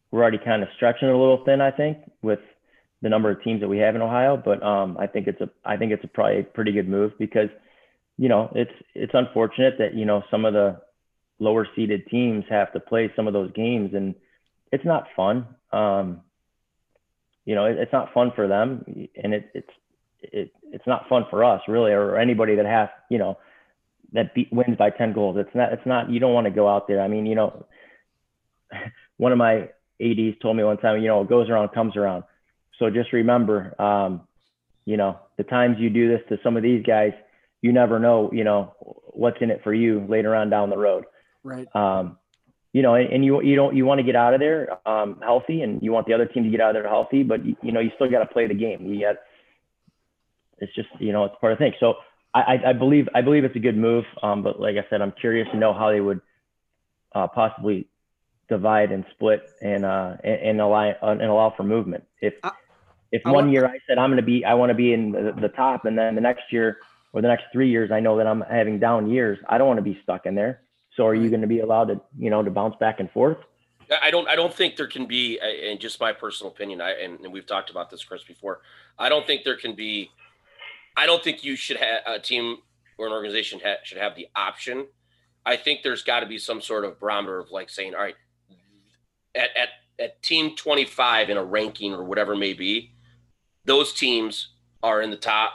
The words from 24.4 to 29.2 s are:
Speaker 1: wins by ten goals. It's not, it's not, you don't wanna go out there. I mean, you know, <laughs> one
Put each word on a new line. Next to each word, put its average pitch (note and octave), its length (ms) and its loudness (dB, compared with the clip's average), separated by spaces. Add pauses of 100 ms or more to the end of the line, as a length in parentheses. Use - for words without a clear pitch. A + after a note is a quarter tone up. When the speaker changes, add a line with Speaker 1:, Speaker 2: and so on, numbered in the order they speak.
Speaker 1:
wins A#2+ 240 0
by G#2 140 4
ten A2+ 240 -2
goals. G2+ 240 0
It's G2+ 160 -6
not, A#2+ 180 0
it's A#2+ 140 -8
not, A#2+ 240 0
you A#2+ 100 0
don't B2 140 4
wanna A2+ 160 2
go G2+ 180 4
out G2+ 180 2
there. G2+ 140 0
I G2 80 0
mean, G#2+ 160 -2
you A2 120 -2
know, - 280 -2 (1040)
<laughs> - 460 -16
one B2+ 160 2